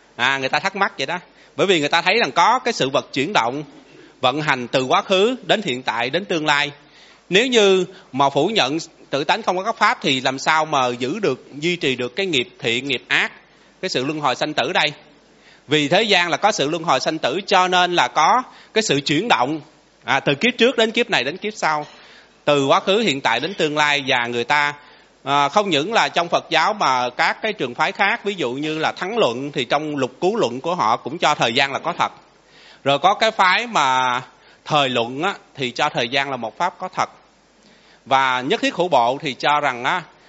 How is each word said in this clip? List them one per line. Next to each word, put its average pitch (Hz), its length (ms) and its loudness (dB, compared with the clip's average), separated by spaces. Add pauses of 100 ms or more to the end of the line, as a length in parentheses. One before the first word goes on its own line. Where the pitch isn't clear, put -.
(160)
À, 131 220 0
người 131 120 -4
ta 147 100 0
thắc 196 160 -4
mắc 196 220 0
vậy 135 100 -4
đó. 170 100 -4 (380)
Bởi 165 120 2
vì 185 120 4
người 143 100 0
ta 170 120 2
thấy 190 180 2
rằng 170 120 0
có 202 280 4
cái 240 140 -4
sự 135 160 -2
vật 135 240 -2
chuyển 151 200 -2
động, 135 300 0 (580)
vận 131 200 0
hành 131 260 -2
từ 135 160 0
quá 160 180 0
khứ 202 420 0
đến 185 180 0
hiện 131 220 -6
tại 117 260 -2
đến 135 160 -4
tương 156 200 -4
lai. 147 260 2 (580)
Nếu 214 180 2
như 196 380 4 (260)
mà 139 180 2
phủ 143 180 2
nhận 160 300 0 (320)
tự 147 140 -2
tánh 190 180 0
không 185 160 -2
có 190 60 -4
các 220 140 -4
pháp 214 240 2
thì 135 200 0
làm 131 180 -2
sao 156 260 2
mà 135 220 0
giữ 123 320 -4
được, 147 260 -2 (140)
duy 170 160 -2
trì 147 200 -2
được 123 200 -6
cái 196 100 -4
nghiệp 139 240 0 (100)
thiện, 127 280 -2
nghiệp 127 200 -4
ác, 175 240 0 (500)
cái 190 80 -6
sự 131 160 -2
luân 156 140 -4
hồi 135 160 0
sanh 151 180 -4
tử 143 200 -2
đây? 156 180 0 (760)
Vì 143 200 2
thế 180 160 4
gian 180 260 2
là 143 80 0
có 208 140 2
sự 147 180 0
luân 165 140 -4
hồi 143 160 2
sanh 160 180 -2
tử 143 300 -2
cho 185 200 4
nên 180 280 2
là 139 120 4
có 190 360 2 (300)
cái 220 80 0
sự 143 200 0
chuyển 151 260 -2
động, 143 340 0 (420)
à, 131 160 0
từ 143 160 0
kiếp 240 220 0
trước 247 200 2
đến 220 140 2
kiếp 233 180 -2
này 143 140 2
đến 147 140 -6
kiếp 202 160 -8
sau, 151 320 -2 (600)
từ 143 200 4
quá 165 140 4
khứ, 196 200 2
hiện 147 220 0
tại 117 180 0
đến 170 140 -4
tương 151 240 -2
lai. 147 300 2
Và 123 200 0
người 120 160 -2
ta, 147 300 2 (500)
à, 143 260 2
không 208 200 2
những 160 240 0
là 160 160 2
trong 175 200 0
Phật - 200 0
giáo 165 240 2
mà 131 360 0
các 180 320 -2
cái 214 120 -4
trường 120 220 -6
phái 160 160 0
khác, 208 340 -2
ví 202 80 -4
dụ 143 180 -4
như 156 280 -4
là 151 120 0
Thắng 202 260 -6
Luận 139 340 0
thì 135 140 -4
trong 147 300 -2
Lục 131 160 -2 (100)
Cứu 190 140 0
Luận 131 260 -2
của 170 140 -4
họ 120 220 2
cũng 127 200 -10
cho 156 180 2
thời 123 180 0
gian 139 180 2
là 120 80 -4
có 165 180 -6
thật. 107 140 0 (720)
Rồi 139 160 2
có 190 140 2
cái 220 180 0
phái 202 360 2
mà 131 540 2 (440)
Thời 143 240 0
Luận 123 340 -2
á, 190 100 -2 (220)
thì 127 160 -6
cho 151 180 -2
thời 127 200 -2
gian 139 220 -2
là 131 60 -4
một 113 200 -10
pháp 175 220 -2
có 185 80 -10
thật. 120 220 -4 (960)
Và 131 360 2
Nhất 165 200 -2
Thiết 269 140 -2
Hữu 180 120 0
Bộ 131 340 2
thì 143 120 -6
cho 147 260 0
rằng 127 240 -2
á, 170 180 -2 (280)